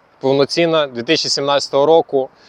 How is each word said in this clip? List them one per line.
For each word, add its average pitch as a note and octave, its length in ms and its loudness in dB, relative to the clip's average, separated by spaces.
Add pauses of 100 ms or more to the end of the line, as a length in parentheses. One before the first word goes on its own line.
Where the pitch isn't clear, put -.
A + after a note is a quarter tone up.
(200)
повноцінна, D3 680 0
дві A#2+ 160 -10
тисячі C#3+ 260 -2
сімнадцятого C#3 560 -2
року. D3 440 2 (200)